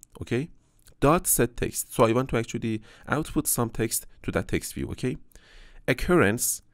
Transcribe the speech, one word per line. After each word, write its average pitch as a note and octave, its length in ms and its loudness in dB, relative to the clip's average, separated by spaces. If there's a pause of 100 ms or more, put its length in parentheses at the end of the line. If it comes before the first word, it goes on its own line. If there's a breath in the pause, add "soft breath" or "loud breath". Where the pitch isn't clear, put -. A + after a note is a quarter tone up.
(200)
okay, C3 280 -4 (520)
dot D#3 260 4
set - 300 2
text. - 360 -6
So B2+ 120 4
I A2 80 6
want C3 180 0
to B2 80 0
actually A2+ 420 -4 (280 loud breath)
output D3+ 380 -2
some A#2+ 220 0
text - 380 -4 (160)
to - 100 -8
that - 160 -2
text - 260 -4
view, - 160 -6
okay. - 280 -6 (680 soft breath)
Occurrence, C3 760 2 (120)